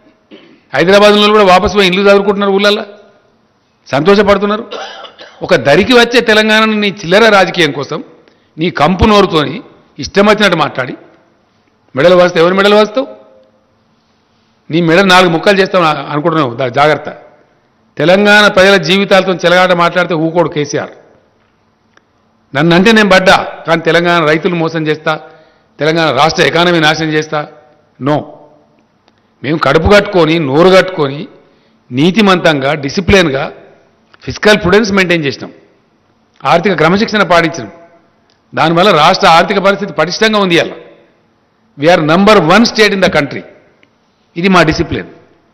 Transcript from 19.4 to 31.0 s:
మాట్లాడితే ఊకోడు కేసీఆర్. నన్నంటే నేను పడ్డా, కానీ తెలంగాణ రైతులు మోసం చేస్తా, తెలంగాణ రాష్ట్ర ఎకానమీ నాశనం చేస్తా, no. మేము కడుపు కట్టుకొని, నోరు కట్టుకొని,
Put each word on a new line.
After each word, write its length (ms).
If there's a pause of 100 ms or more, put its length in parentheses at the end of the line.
మాట్లాడితే 420
ఊకోడు 340
కేసీఆర్. 420 (1700)
నన్నంటే 360
నేను 180
పడ్డా, 560
కానీ 140
తెలంగాణ 440
రైతులు 300
మోసం 320
చేస్తా, 340 (580)
తెలంగాణ 320
రాష్ట్ర 320
ఎకానమీ 380
నాశనం 280
చేస్తా, 400 (540)
no. 180 (1200)
మేము 160
కడుపు 320
కట్టుకొని, 480
నోరు 380
కట్టుకొని, 520 (640)